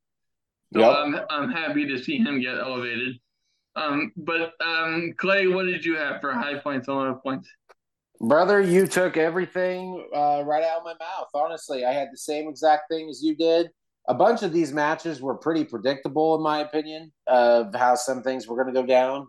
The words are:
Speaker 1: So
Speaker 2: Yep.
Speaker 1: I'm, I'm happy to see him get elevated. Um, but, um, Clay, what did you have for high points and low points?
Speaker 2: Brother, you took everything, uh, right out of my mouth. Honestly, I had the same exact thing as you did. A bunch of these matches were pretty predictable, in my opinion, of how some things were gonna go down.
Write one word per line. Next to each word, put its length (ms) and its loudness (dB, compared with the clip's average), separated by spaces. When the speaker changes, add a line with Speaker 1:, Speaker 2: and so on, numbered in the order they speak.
Speaker 1:
So 60 6
Speaker 2:
Yep. 180 8
Speaker 1:
I'm, 220 -2
I'm 220 -2
happy 340 -2
to 160 -4
see 160 -4
him 220 0
get 180 -4
elevated. 580 -6
Um, 400 -2
but, 440 -4
um, 560 -2
Clay, 300 2
what 200 2
did 180 -4
you 120 0
have 240 -4
for 120 -4
high 260 -4
points 300 -6
and 80 -2
low 180 -2
points? 340 -8
Speaker 2:
Brother, 440 4
you 240 6
took 320 0
everything, 960 -2
uh, 320 2
right 180 2
out 140 0
of 60 -10
my 140 -12
mouth. 360 -10
Honestly, 500 -4
I 80 2
had 180 -2
the 60 -20
same 320 -6
exact 420 2
thing 200 -6
as 120 -14
you 140 0
did. 320 2
A 60 2
bunch 280 4
of 120 -2
these 180 0
matches 480 -2
were 140 -4
pretty 300 -2
predictable, 720 -2
in 60 -2
my 180 0
opinion, 520 -8
of 480 4
how 200 4
some 280 -4
things 260 -4
were 80 -8
gonna 160 -2
go 140 0
down. 420 2